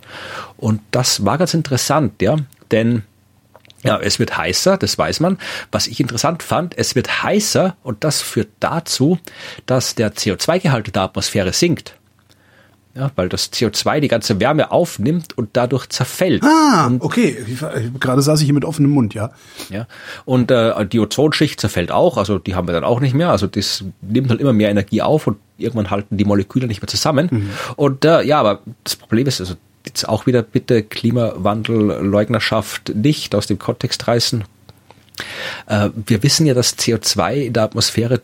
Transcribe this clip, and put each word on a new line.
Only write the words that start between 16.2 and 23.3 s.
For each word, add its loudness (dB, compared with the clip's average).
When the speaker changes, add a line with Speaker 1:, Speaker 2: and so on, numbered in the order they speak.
Speaker 2:
Ah, 6
Speaker 1:
Und 2
Speaker 2:
okay. 0
Ich -8
war, -6
gerade 2
saß 4
ich 4
hier 4
mit 2
offenem 2
Mund, 2
ja. -6
Speaker 1:
Ja. -6
Und, 2
äh, 4
die 0
Ozonschicht 2
zerfällt -2
auch, 4
also 0
die -6
haben -2
wir -2
dann 0
auch 2
nicht 0
mehr. 2